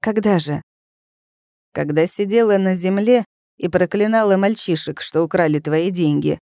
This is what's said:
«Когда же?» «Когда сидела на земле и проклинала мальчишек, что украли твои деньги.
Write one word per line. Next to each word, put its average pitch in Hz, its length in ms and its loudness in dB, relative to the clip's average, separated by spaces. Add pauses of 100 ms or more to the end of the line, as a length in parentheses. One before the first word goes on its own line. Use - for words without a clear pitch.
«Когда 208 380 0
же?» 151 240 -6 (1120)
«Когда 147 320 0
сидела 208 500 0
на 190 180 2
земле 202 480 2 (360)
и 175 100 -4
проклинала 208 720 2
мальчишек, 196 640 -2
что 160 200 0
украли 160 360 0
твои 156 320 -2
деньги. 151 480 -2 (160)